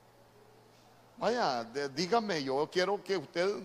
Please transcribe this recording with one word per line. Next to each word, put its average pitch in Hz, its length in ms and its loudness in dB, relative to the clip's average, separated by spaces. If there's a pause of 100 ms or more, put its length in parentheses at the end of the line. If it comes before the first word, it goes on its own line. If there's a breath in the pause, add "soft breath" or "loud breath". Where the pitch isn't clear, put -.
(1160)
Vaya, 175 460 2
de-, 135 260 -4
dígame, 180 540 0
yo 135 280 0
quiero 180 320 2
que 190 140 -2
usted, 175 480 -2